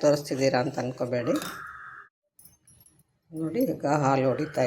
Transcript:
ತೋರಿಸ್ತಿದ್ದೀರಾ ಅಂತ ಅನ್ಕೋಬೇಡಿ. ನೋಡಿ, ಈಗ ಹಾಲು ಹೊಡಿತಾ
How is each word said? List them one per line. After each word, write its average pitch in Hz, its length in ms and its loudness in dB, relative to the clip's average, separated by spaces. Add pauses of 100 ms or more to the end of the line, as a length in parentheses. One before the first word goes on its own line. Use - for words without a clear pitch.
ತೋರಿಸ್ತಿದ್ದೀರಾ 143 600 4
ಅಂತ 143 180 -6
ಅನ್ಕೋಬೇಡಿ. 123 500 -2 (2000)
ನೋಡಿ, 160 300 -4 (120)
ಈಗ 139 140 -4 (160)
ಹಾಲು 135 280 4
ಹೊಡಿತಾ 135 360 0